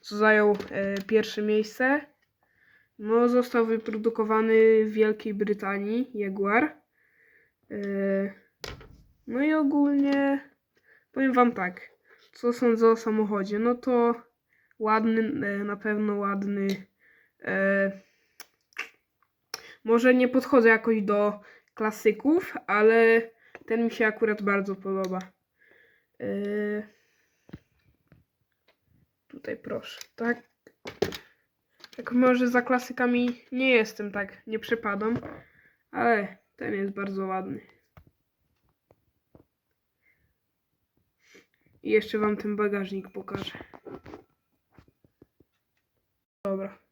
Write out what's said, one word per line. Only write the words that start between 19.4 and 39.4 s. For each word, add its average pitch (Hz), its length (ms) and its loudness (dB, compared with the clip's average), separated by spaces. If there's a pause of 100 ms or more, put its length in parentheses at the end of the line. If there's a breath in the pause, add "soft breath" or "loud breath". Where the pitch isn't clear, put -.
może 233 300 4
nie 254 140 4
podchodzę 254 420 4
jakoś 220 320 2
do 208 380 0 (340 loud breath)
klasyków, 220 800 0 (140)
ale 226 540 6 (440 loud breath)
ten 226 180 -2
mi 226 80 0
się 220 160 0
akurat 214 340 -2
bardzo 196 340 -2
podoba. 190 440 -4 (1000 soft breath)
E, - 80 -8 (3000 soft breath)
tutaj - 300 -12
proszę, - 440 -12 (140)
tak? 233 280 -4 (1500 loud breath)
Tak 240 140 -12
może 247 360 4
za 240 140 2
klasykami 247 800 -2 (100)
nie 262 180 0
jestem, 220 420 0
tak 202 360 -10
nie 220 120 -4
przepadam, 220 580 -4 (720 loud breath)
ale 202 460 -2 (180)
ten - 180 -8
jest 196 180 -4
bardzo 196 340 -6
ładny. 190 360 -6 (4000 soft breath)